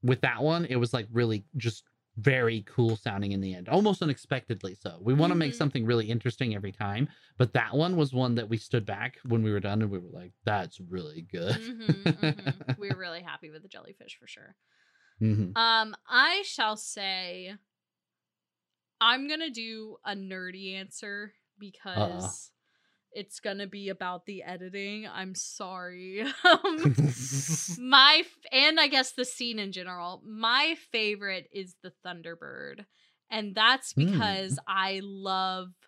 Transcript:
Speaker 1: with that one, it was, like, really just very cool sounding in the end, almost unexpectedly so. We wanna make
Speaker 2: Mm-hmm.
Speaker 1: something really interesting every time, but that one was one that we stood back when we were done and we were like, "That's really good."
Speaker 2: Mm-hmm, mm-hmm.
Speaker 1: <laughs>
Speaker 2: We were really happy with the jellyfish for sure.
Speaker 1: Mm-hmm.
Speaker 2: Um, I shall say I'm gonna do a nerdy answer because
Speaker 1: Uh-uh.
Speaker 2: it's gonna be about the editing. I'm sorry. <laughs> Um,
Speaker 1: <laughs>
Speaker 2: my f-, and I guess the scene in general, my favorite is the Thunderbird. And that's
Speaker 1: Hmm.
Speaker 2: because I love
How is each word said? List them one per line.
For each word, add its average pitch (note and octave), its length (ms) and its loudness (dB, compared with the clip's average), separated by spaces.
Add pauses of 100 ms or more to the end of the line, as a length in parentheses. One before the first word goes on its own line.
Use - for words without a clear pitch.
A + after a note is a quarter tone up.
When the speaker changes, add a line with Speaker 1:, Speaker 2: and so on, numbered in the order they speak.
Speaker 1:
with B2 200 4
that B2 200 0
one, E3 240 2
it B2+ 100 -2
was, A#2 180 2
like, A2+ 180 -2
really A2+ 320 2 (120)
just A#2 280 -2 (320)
very A2+ 520 2
cool A2+ 280 4
sounding G2+ 360 -4
in G2 80 0
the F#2+ 140 -4
end, F2+ 140 -12
almost F#3+ 340 4
unexpectedly A#2+ 720 -4
so. F2 260 -12
We A2 140 2
wanna E3+ 200 6
make D#3+ 180 2
Speaker 2:
Mm-hmm. - 60 -10
Speaker 1:
something C3+ 280 2
really A2+ 240 4
interesting A#2 440 -2
every G2 180 -6
time, G#2+ 360 -2 (300)
but B2 160 4
that A2+ 200 0
one E3+ 220 2
was C#3+ 160 4
one B2+ 240 2
that A2+ 120 -2
we A2+ 100 0
stood A2 280 0
back G2+ 380 -6
when A#2 180 4
we G#2+ 80 4
were G2+ 100 2
done G2+ 220 0
and G#2 80 2
we F#2+ 80 -4
were F2 120 -10
like, F2 220 -16 (120)
"That's G2 340 -2
really E2+ 440 -10
good." E3+ 340 -2
Speaker 2:
Mm-hmm, A3+ 520 0
mm-hmm. D3+ 640 -2
Speaker 1:
<laughs> C3 80 -2
Speaker 2:
We G3+ 100 -6
were - 80 0
really F3 240 -8
happy D#3 280 -10
with D#3 120 -20
the G3 60 -20
jellyfish - 520 -20
for A#2+ 60 -20
sure. G#2 280 -20 (680)
Speaker 1:
Mm-hmm. G#2+ 340 2
Speaker 2:
Um, A3+ 400 2 (100)
I D#4+ 380 4
shall G#3+ 320 -2
say F#3 800 -8 (1500)
I'm B3 260 4
gonna D#4 240 -4
do A3 540 -10
a G#3 100 -4
nerdy F#3+ 600 -10
answer G3+ 580 -10 (260)
because G3 380 -12
Speaker 1:
Uh-uh. F3 320 -2 (840)
Speaker 2:
it's - 280 -14
gonna G3+ 260 -6
be G3 220 -10
about F3+ 380 -8
the G3 160 -12
editing. G3 680 -10
I'm F#3 260 -10
sorry. F#3 920 -10 (120)
<laughs> - 80 -16
Um, E4 520 6
Speaker 1:
<laughs> C#3 840 -2
Speaker 2:
my C#4 420 8
f-, - 320 -10
and D4+ 280 4
I D4 80 6
guess C4 240 2
the B3+ 120 -2
scene A#3+ 340 -6
in G3 140 -6
general, F3+ 540 -8
my A#3+ 500 2 (160)
favorite G3+ 600 -2
is F#3 300 -10
the F3+ 100 -14 (120)
Thunderbird. E3 800 -12 (460)
And G#3 240 -6
that's A3+ 380 4
Speaker 1:
Hmm. C#3+ 200 4
Speaker 2:
because F#3+ 460 0 (100)
I F#3+ 340 0
love F#3+ 720 -4 (160)